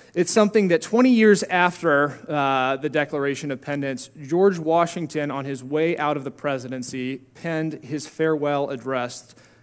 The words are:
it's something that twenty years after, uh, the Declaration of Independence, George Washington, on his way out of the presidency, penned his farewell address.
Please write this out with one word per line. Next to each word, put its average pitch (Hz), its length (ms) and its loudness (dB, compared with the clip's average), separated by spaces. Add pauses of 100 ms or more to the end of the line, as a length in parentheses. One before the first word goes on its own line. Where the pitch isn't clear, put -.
(140)
it's 170 180 2
something 208 340 4
that 170 160 2
twenty 254 280 4
years 214 340 6
after, 165 760 2 (100)
uh, 135 460 0
the 135 140 -4
Declaration 143 640 -4
of 127 60 -6
Independence, 139 520 -6 (100)
George 175 380 2
Washington, 160 720 0
on 135 140 -6
his 135 180 -8
way 156 340 -2
out 147 200 -2
of 135 80 -8
the 131 80 -8
presidency, 131 840 -6
penned 160 680 -6
his 147 240 -8
farewell 147 600 -2
address. 123 640 -6 (300)